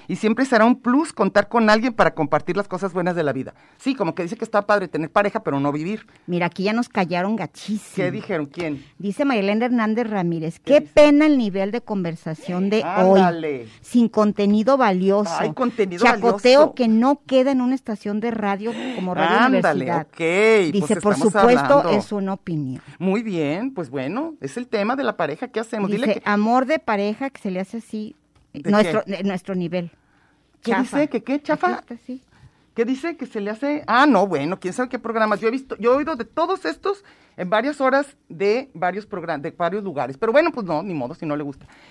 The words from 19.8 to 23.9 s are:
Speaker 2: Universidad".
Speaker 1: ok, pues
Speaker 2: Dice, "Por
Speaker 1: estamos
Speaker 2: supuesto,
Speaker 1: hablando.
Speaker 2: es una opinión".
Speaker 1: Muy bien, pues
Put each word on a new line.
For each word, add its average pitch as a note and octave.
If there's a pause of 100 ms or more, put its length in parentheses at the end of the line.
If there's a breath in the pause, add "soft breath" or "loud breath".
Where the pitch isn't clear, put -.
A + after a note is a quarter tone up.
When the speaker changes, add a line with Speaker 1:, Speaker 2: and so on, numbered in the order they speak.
Speaker 2:
Universidad". D#3
Speaker 1:
ok, -
pues F#3+
Speaker 2:
Dice, G3+
"Por G#3
Speaker 1:
estamos B3+ (140)
Speaker 2:
supuesto, A#3
Speaker 1:
hablando. E3
Speaker 2:
es -
una G3
opinión". D3 (160 loud breath)
Speaker 1:
Muy F#3+
bien, F#3+
pues D3